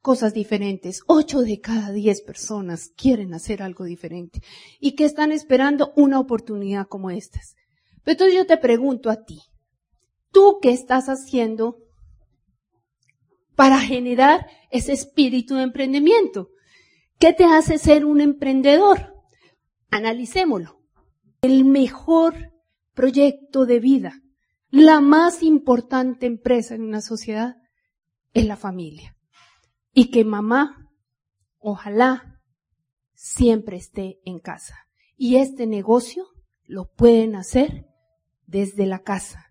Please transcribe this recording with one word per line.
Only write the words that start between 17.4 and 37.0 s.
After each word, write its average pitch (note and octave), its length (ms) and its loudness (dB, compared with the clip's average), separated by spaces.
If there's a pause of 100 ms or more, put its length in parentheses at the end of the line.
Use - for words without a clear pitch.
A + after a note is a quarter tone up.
hace D#4+ 340 4
ser D4 260 4
un D4 160 2
emprendedor? C#4+ 960 2 (760)
Analicémoslo. A3+ 920 -4 (580)
El C4 240 4
mejor D#4+ 880 0 (400)
proyecto C4+ 720 0
de A#3+ 160 2
vida, A#3 400 0 (500)
la D#4 300 8
más E4 420 4
importante B3+ 840 0
empresa A#3+ 480 -4
en A3+ 80 -12
una G#3+ 180 -8
sociedad, A3+ 540 -10 (800)
es A3+ 100 2
la G#3 120 -6
familia. F3 580 -14 (800)
Y B3 160 4
que A3+ 140 2
mamá, A3 680 -4 (680)
ojalá, G#3+ 840 -4 (720)
siempre A3 600 -2
esté F#3+ 480 -14
en F3+ 160 -16
casa. - 460 -18 (300)
Y B3 200 0
este C4+ 300 -2
negocio A3+ 600 -4 (380)
lo F#3 260 -16
pueden A3+ 460 2